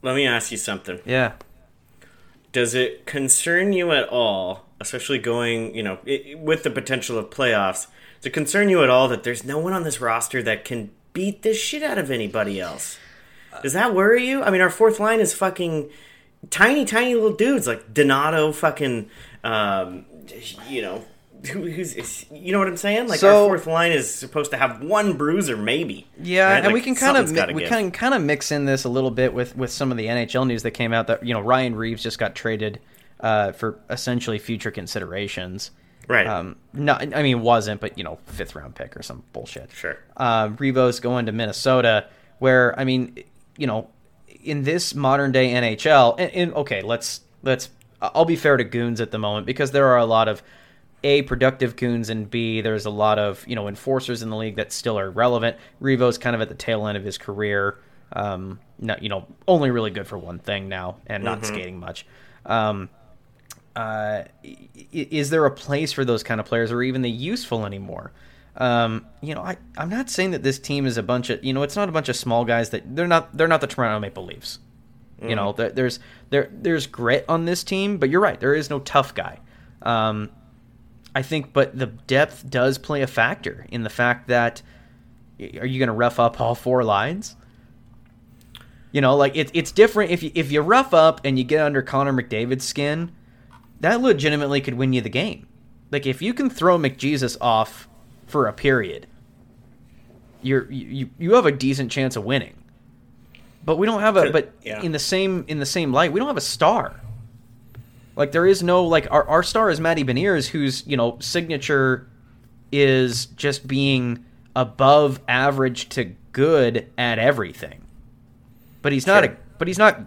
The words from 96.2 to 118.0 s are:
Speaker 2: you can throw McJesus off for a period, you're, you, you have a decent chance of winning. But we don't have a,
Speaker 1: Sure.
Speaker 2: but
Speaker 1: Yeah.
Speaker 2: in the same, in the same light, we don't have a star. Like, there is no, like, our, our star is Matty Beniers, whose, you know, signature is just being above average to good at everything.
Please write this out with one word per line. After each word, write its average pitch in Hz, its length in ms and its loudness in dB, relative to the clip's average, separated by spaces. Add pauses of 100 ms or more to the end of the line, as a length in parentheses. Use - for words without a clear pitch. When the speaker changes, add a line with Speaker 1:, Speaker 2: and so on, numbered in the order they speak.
Speaker 2:
you 214 120 -2
can 262 160 -2
throw 175 280 4
McJesus 135 640 -2
off 113 460 0 (400)
for 135 200 0
a 104 60 -4
period, 113 540 0 (1300)
you're, 131 300 0
you, 131 460 -8
you 170 160 2
have 226 120 6
a 151 60 6
decent 131 400 -2
chance 131 240 -2
of 110 80 -4
winning. 123 300 -2 (1120)
But 156 120 2
we 190 80 2
don't 220 160 0
have 214 140 4
a, 180 80 8
Speaker 1:
Sure. 147 80 2
Speaker 2:
but 151 220 0 (100)
Speaker 1:
Yeah. 107 180 -8
Speaker 2:
in 160 120 -2
the 147 60 -2
same, 185 480 0
in 151 120 -6
the 143 60 -2
same 151 260 -2
light, 151 220 2
we 190 60 0
don't 262 80 -2
have 269 100 -4
a - 40 -6
star. - 580 0 (1160)
Like, 143 160 0
there 165 160 2
is 185 160 4
no, 180 220 4
like, 165 260 2
our, - 160 0
our 165 160 4
star 220 260 2
is 147 100 0
Matty 165 260 2
Beniers, 147 420 0
whose, 139 400 -4
you 139 100 -2
know, 120 220 0
signature 139 880 0 (640)
is 131 560 4
just 139 400 -4
being 131 560 0 (320)
above 135 720 6
average 131 600 0
to 104 260 -6 (160)
good 135 560 4 (100)
at 120 220 0
everything. 98 640 0 (1000)